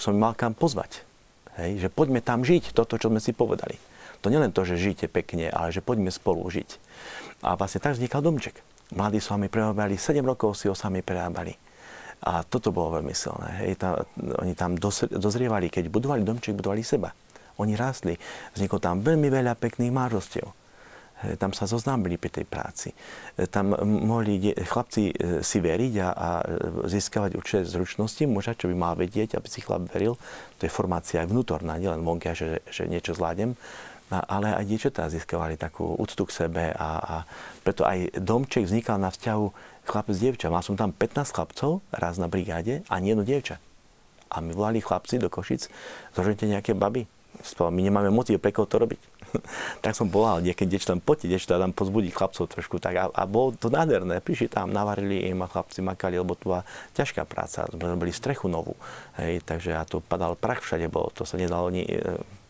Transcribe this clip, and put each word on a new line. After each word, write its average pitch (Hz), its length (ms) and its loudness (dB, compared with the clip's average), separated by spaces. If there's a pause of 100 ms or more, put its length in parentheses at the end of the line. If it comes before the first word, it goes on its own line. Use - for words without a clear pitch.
som 101 160 4
im - 20 6
mal 113 140 4
kam 117 180 0
pozvať. - 540 0 (540)
Hej, 92 240 -2
že 95 80 2
poďme 135 320 4
tam 120 180 2
žiť 165 300 4
toto, 117 240 2
čo 110 160 2
sme 110 80 4
si 117 160 0
povedali. 104 400 0 (480)
To 101 80 4
nielen 135 240 4
to, 95 80 4
že 87 160 0
žijte 95 320 0
pekne, 85 400 -2
ale 82 160 0
že 85 160 -4
poďme 110 240 2
spolu 90 400 0
žiť. - 320 -8 (640)
A 92 160 0
vlastne 98 240 -2
tak 147 80 2
vznikal 127 320 0
domček. 156 400 0 (320)
Mladí 104 240 2
s - 80 -6
vami 101 240 0
prerábali, 104 480 0
sedem 143 240 2
rokov 117 320 2
si 101 160 0
ho 95 40 -2
sami 95 280 -2
prerábali. 87 480 -4 (720)
A 87 160 2
toto 110 320 0
bolo 82 240 0
veľmi 78 160 -2
silné. 92 560 -4
Hej, - 160 -2
tá, 90 160 0 (400)
oni 90 160 -2
tam 90 240 0
dos-, 104 320 0
dozrievali, 104 560 0
keď 87 240 -2
budovali 123 320 2
domček, 110 320 -2
budovali 98 240 -2
seba. 107 320 0 (480)
Oni 107 160 2
rástli. 120 400 -2 (400)
Vzniklo 98 240 2
tam 92 240 0
veľmi 151 240 6
veľa 131 320 4
pekných 120 320 0
manželstiev. 120 560 -2 (760)
Hej, 85 160 -4
tam 95 100 2
sa 101 160 -2
zoznámili 113 540 0
pri - 100 -4
tej - 160 -6
práci. - 460 -8 (420)
E, 95 160 0
tam 101 320 2
mohli 104 560 2
de-, 101 280 2
chlapci, 110 440 0
e, 85 300 0
si - 180 0
veriť 92 400 2
a, 92 140 2
a - 160 -2 (580)
získavať 98 480 0
určité 92 320 0
zručnosti 90 600 -2
muža, 113 260 0
čo - 160 -2
by 87 60 0
mal 85 180 2
vedieť, 98 460 0
aby - 80 -12
si - 160 -10
chlap 87 260 -2
veril. 110 300 0 (400)
To 90 80 0
je - 20 0
formácia 85 540 0
aj 90 80 0
vnútorná, 82 480 0
nielen 82 240 -2
vonkia, 85 320 0
že, 80 340 -4
že 87 160 -4
niečo 85 300 -2
zvládnem. 90 400 -2 (560)
A, - 60 0 (100)
ale 101 240 0
aj 101 160 0
dievčatá 104 400 0
získavali 82 480 -4
takú 82 400 -4
úctu - 320 -2
k - 160 -2
sebe 85 200 0 (100)
a, 78 160 -4 (100)
a - 160 -6 (480)
preto - 220 2
aj 92 320 0
domček 110 480 2
vznikal 107 340 0
na 95 80 2
vzťahu 107 380 0 (420)
chlapec-dievča. 107 640 0
Mal 87 140 2
som 101 100 0
tam 101 160 0
pätnásť 135 400 0
chlapcov 143 480 -2 (140)
raz 87 240 -2
na 87 80 0
brigáde 90 640 -2
a 92 80 2
ani 98 160 4
jedno 104 100 4
dievča. 127 320 -2 (720)
A - 160 -4
my 82 80 -4
volali: 107 320 0
"Chlapci, - 320 0
do 90 160 0
Košic, - 380 -4 (420)
zožente 98 320 2
nejaké 101 320 2
baby." 104 320 0 (320)
Spolu: - 320 0
"My 90 160 2
nemáme 101 240 4
motiv, 113 240 6
pre 104 160 4
koho 104 160 2
to - 80 2
robiť." 113 240 2 (320)
<laughs> - 500 -8
Tak - 140 0
som 101 160 2
volal 98 320 4
nejaké 90 240 2
dievčatá: 90 320 2
"Poďte, 113 320 2
dievčatá, 92 240 2
tam 92 160 2
pozbudiť 98 400 0
chlapcov - 400 -2
trošku." - 320 -6
Tak 87 100 0
a, 90 140 4
a - 160 -2
bolo 113 320 2
to 120 160 0
nádherné. 117 480 2
Prišli - 320 -2
tam, 98 240 0
navarili 101 480 0
im 92 160 0
a 92 80 -2
chlapci - 320 -4
makali, 92 400 0
lebo 90 160 0
to 92 160 -2
bola 90 100 0 (300)
ťažká - 320 -2
práca. - 480 -2
Sme 87 240 -2
robili 87 160 0
strechu - 400 -2
novú. - 240 -4 (400)
Hej, 85 320 0
takže 85 240 -2
a 80 160 -2
to 82 160 -4
padal 87 320 0
prach, 120 240 -2
všade 82 320 -2
bolo. 80 240 0
To - 80 -4
sa 90 160 -4
nedalo 87 320 0
ani, 90 160 -2
e, - 320 -2 (300)